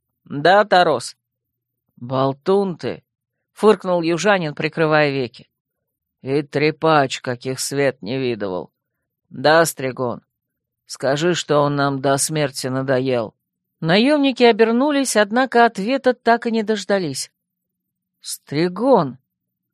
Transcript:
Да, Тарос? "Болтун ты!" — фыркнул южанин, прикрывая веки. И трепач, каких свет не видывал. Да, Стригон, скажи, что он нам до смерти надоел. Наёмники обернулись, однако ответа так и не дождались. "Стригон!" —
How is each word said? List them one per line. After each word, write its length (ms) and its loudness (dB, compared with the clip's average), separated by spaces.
Да, 400 2
Тарос? 520 0
"Болтун 800 -2
ты!" — 240 -10
фыркнул 480 2
южанин, 540 0
прикрывая 560 0
веки. 400 -8
И 200 -2
трепач, 800 0
каких 400 -8
свет 420 -2
не 160 -6
видывал. 520 -6
Да, 340 2
Стригон, 560 -6
скажи, 500 -2
что 260 0
он 160 0
нам 240 -2
до 180 2
смерти 480 -4
надоел. 680 -2
Наёмники 640 2
обернулись, 720 2
однако 480 2
ответа 480 0
так 340 -2
и 40 -4
не 120 -2
дождались. 720 -4
"Стригон!" — 960 -2